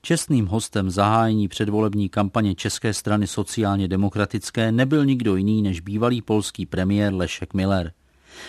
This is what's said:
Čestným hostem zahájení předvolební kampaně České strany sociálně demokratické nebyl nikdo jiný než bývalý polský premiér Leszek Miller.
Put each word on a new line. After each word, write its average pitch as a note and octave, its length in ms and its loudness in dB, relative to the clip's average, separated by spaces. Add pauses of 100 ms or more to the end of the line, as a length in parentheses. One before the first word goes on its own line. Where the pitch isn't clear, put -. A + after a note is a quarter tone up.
Čestným C#3 400 2
hostem F#2+ 440 -2
zahájení G#2+ 580 2
předvolební G#2 600 0
kampaně G2+ 460 0
České G#2+ 400 -4
strany G#2 320 0
sociálně G2 600 -2
demokratické G2+ 840 0
nebyl C3+ 320 2
nikdo A#2+ 320 2
jiný G#2+ 260 2
než F#2 180 0
bývalý A2 420 0
polský G#2 440 -2
premiér G2 480 0
Leszek F2+ 400 -6
Miller. F#2+ 380 0 (560)